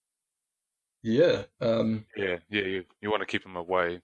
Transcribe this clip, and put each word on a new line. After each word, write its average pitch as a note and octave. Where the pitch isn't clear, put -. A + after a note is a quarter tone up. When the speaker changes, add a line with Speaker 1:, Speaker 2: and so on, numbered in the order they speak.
Speaker 1:
Yeah, A2+
um, A2+
Speaker 2:
Yeah, F#2
yeah, G#2
you, F#2+
you G#2
wanna G2+
keep -
him F#2+
away, F2